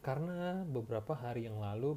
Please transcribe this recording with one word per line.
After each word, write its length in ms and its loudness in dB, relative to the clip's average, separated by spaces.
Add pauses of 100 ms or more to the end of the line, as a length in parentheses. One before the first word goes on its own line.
karena 640 0
beberapa 480 0
hari 320 0
yang 160 -2
lalu 360 2